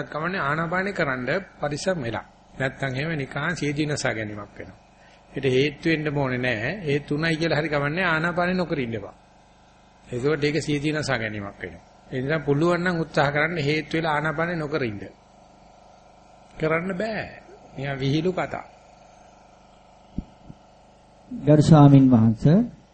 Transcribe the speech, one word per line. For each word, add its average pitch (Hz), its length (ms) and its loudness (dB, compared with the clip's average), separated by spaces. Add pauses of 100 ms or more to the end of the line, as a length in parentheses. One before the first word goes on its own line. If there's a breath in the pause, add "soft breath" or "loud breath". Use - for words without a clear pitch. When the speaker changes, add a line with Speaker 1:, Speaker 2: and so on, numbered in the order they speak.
Speaker 1:
කමන්නේ, 170 360 -6
ආනාපානේ 170 520 -2
කරන්න 135 340 -2 (280)
පරිස්සම් 151 440 -4
වෙලා. 113 260 -6 (280)
නැත්තම් 135 380 -4
එහෙම 143 220 -4
නිකන් 147 420 -4
සිය 147 180 -2
දිනසා 143 400 -2
ගැනීමක් 104 400 -10
වෙනවා. - 240 -18 (540 soft breath)
ඒකට 139 160 -6
හේතු 139 380 0
වෙන්න 156 280 0
ඕනේ 135 240 -2
නෑ. 123 340 -2 (100)
හේතු 143 260 -2
තුනයි 160 300 0
කියලා 156 220 0
හරි 156 100 -4
කමන්නේ, 147 360 -2
ආනාපානේ 175 500 0
නොකර 165 240 -2
ඉන්න 117 160 -4
එපා. 101 200 -12 (920)
ඒකෝට 139 380 -2
ඒක 151 160 0
සිය 147 200 -2
දිනසා 143 380 -2
ගැනීමක් 104 400 -8
වෙනවා. 87 320 -14 (180)
ඒ 131 140 -6
නිසා 151 180 -2
පුළුවන් 151 420 2
නම් 180 160 -2
උත්සාහ 156 320 0
කරන්න 156 300 -2
හේතු 151 340 -2
වෙලා 160 200 -2
ආනාපානේ 156 420 -2
නොකර 151 280 -4
ඉන්න. 101 180 -6 (1500)
කරන්න 165 400 -2
බෑ. 196 340 -6 (440)
නිකන් 139 240 -8
විහිළු 143 360 0
කතා. 143 340 -6 (2750)
Speaker 2:
ගරු 147 300 6
ස්වාමින් 143 460 10
වහන්සේ, 127 580 6 (280)